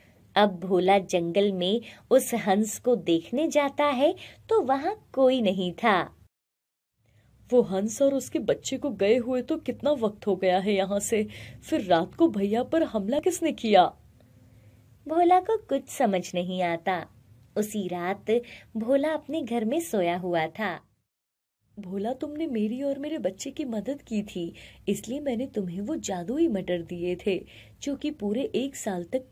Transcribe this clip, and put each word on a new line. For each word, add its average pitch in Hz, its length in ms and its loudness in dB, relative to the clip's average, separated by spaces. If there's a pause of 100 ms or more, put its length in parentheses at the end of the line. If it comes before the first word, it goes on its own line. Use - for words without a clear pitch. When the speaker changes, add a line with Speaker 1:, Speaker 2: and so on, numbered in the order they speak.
(340)
Speaker 1:
अब 190 260 4
भोला 185 380 4
जंगल 180 540 2
में 190 280 0 (300)
उस 262 240 4
हंस 208 440 0
को 240 180 2
देखने 170 520 0
जाता 285 360 0
है, 285 300 2 (340)
तो 440 120 4
वहां 277 340 0 (180)
कोई 262 280 4
नहीं 185 320 0
था। 185 440 0 (1400)
Speaker 2:
"वो 247 100 8
हंस 202 400 -2
और 277 120 4
उसके - 240 -4
बच्चे - 380 -2
को 277 140 -4
गए 202 260 2
हुए 247 260 -2
तो 311 140 -2
कितना 254 340 -2
वक्त 220 360 -2
हो 196 100 2
गया 185 220 4
है 202 160 0
यहाँ 196 260 0
से, 214 260 0 (440)
फिर 311 100 0
रात 180 340 2
को 330 140 4
भैया 208 340 0
पर 320 200 0
हमला 220 360 -2
किसने 330 340 0
किया?" 202 320 6 (1200)
Speaker 1:
भोला 349 320 6
को 427 180 0
कुछ 277 300 -4
समझ 196 460 0
नहीं 180 280 -2
आता। 170 440 -2 (500)
उसी 208 320 -4
रात 180 420 -4 (460)
भोला 277 360 0
अपने 302 300 -6
घर 233 220 -2
में 269 160 0
सोया 180 360 0
हुआ 170 300 -2
था। 175 340 -6 (1000)
Speaker 2:
"भोला, 196 340 -6
तुमने 302 340 -6
मेरी 233 360 -2
और 277 160 -2
मेरे 302 200 -6
बच्चे 196 320 -6
की 311 140 -8
मदद 240 380 -6
की 208 200 -4
थी, 175 320 -10 (340)
इसलिए 220 320 -4
मैंने 262 260 -4
तुम्हें 185 340 -6
वो 254 160 -6
जादुई 208 520 -2
मटर 180 340 -2
दिए 175 340 -4 (100)
थे, 185 180 0 (380)
जो 285 140 -4
कि 302 140 -6
पूरे 214 320 -4 (120)
एक 269 220 -4
साल 180 280 -6
तक 262 140 -4 (120)